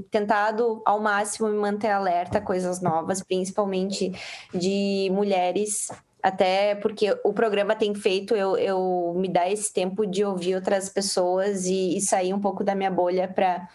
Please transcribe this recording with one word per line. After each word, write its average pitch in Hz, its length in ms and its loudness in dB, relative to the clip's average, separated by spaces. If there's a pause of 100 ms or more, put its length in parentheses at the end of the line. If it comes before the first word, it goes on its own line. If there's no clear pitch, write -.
tentado 220 800 0
ao 208 160 2
máximo 214 480 0
me 208 100 0
manter 208 300 0
alerta 190 500 0
a 202 40 -8
coisas 180 400 -2
novas, 175 400 0
principalmente 190 880 -2 (400)
de 196 600 0
mulheres, 196 800 0 (320)
até 190 540 2
porque 202 480 0
o 202 80 2
programa 202 420 2
tem 208 220 0
feito 196 400 0
eu, 190 200 2
eu 185 600 0
me 190 120 0
dar 175 220 2
esse 208 220 -2
tempo 190 340 0
de 190 180 0
ouvir 185 300 -2
outras 190 340 0
pessoas 190 800 0
e, 185 300 0
e 196 40 -2
sair 190 320 0
um 202 80 0
pouco 202 220 -2
da 196 140 0
minha 190 140 0
bolha 180 360 0
pra 185 480 0